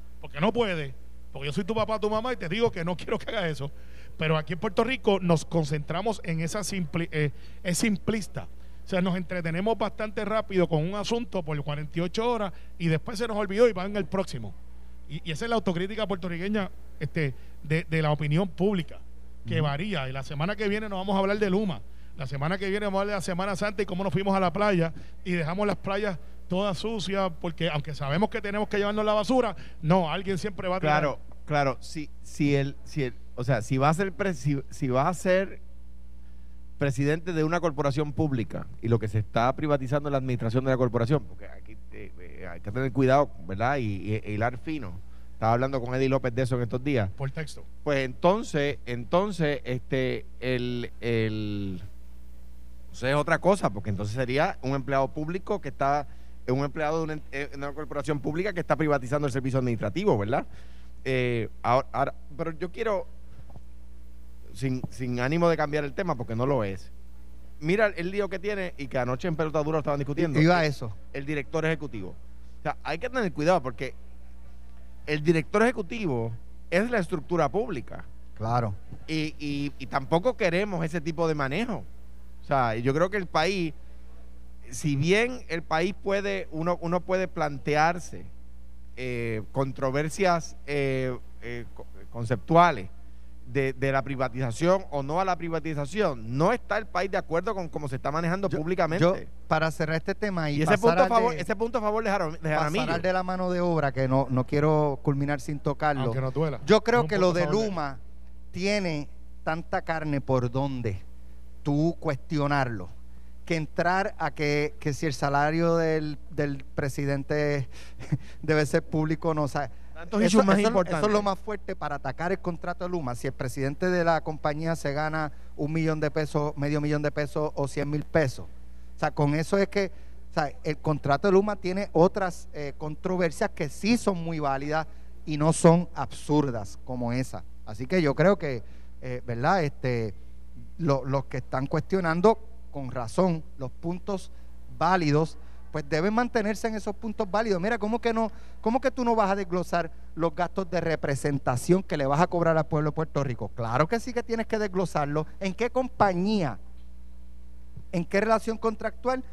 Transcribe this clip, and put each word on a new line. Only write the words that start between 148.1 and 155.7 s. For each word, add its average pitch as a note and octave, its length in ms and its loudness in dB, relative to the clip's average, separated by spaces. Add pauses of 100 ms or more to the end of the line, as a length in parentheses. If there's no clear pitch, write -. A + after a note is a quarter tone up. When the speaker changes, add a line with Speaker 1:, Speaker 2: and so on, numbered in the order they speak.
Speaker 2:
no, A3 200 0 (280)
cómo A#3 200 2
que B3+ 100 2
tú B3+ 140 -2
no A#3 100 6
vas G#3 160 4
a G3 60 4
desglosar F3 560 0 (240)
los E3 180 2
gastos F3 340 -2
de F3 120 0
representación D3+ 1040 2
que E3+ 120 -2
le C#3+ 100 2
vas C#3+ 140 4
a F3+ 60 8
cobrar E3+ 320 4
al D#3 80 2
pueblo D3+ 240 2
de C#3+ 60 -6
Puerto D#3 260 0
Rico? A#2+ 320 -4
Claro A#2+ 320 2
que A#3 140 0
sí B3 120 -8
que A#3 120 -2
tienes A3+ 220 -2
que A3 120 0
desglosarlo. E3+ 680 0 (120)
¿En F#3+ 160 0
qué A#3+ 160 0